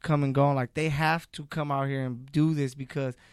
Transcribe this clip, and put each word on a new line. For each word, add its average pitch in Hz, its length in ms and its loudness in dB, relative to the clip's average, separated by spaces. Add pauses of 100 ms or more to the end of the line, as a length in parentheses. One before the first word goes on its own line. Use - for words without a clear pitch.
come 147 220 2
and 135 100 0
gone, 139 220 4
like, 123 180 -4
they 156 160 -2
have 156 440 0
to 147 120 -12
come 147 260 -4
out 139 160 0
here 135 180 -2
and 127 260 -8
do 151 240 4
this 139 200 -2
because 135 400 -6 (180)